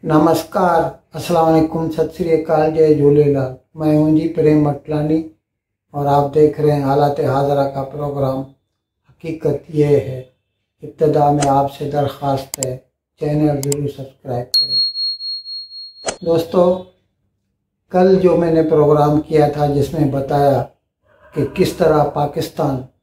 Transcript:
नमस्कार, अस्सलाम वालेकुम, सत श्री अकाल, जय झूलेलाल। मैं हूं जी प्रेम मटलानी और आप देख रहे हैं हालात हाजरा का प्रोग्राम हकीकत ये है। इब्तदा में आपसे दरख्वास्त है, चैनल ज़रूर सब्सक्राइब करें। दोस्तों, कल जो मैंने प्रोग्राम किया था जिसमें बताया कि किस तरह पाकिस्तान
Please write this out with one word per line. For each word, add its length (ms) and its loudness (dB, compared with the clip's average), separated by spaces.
नमस्कार, 760 2
अस्सलाम 300 0
वालेकुम, 440 0
सत 260 -4
श्री 160 -2
अकाल, 400 0
जय 240 4
झूलेलाल। 600 2
मैं 180 0
हूं 200 4
जी 140 2
प्रेम 320 2
मटलानी 640 -2
और 140 -4
आप 240 2
देख 280 2
रहे 120 2
हैं 120 0
हालात 380 0
हाजरा 440 0
का 180 -6
प्रोग्राम 560 -4
हकीकत 1300 -8
ये 160 2
है। 320 0
इब्तदा 480 0
में 120 2
आपसे 420 -2
दरख्वास्त 800 -4
है, 100 -6
चैनल 400 0
ज़रूर 280 -4
सब्सक्राइब 560 -10
करें। 220 -2
दोस्तों, 460 0
कल 260 4
जो 200 2
मैंने 260 2
प्रोग्राम 560 2
किया 300 2
था 200 -2
जिसमें 420 0
बताया 480 0
कि 120 -2
किस 220 0
तरह 240 2
पाकिस्तान 680 -4